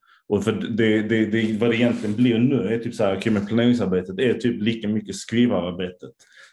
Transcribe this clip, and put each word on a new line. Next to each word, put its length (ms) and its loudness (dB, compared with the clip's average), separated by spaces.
Och 160 0
för 80 0
det, 500 2
det, 240 2
det, 340 0
vad 100 2
det 60 2
egentligen 400 0
blir 220 2
nu 360 2
är 40 0
typ 160 -8
så 100 0
här, 120 2
okej, 160 -2
men 140 0
planeringsarbetet 720 0
är 160 2
typ 280 -2
lika 260 -2
mycket 280 -4
skrivararbetet. 920 -2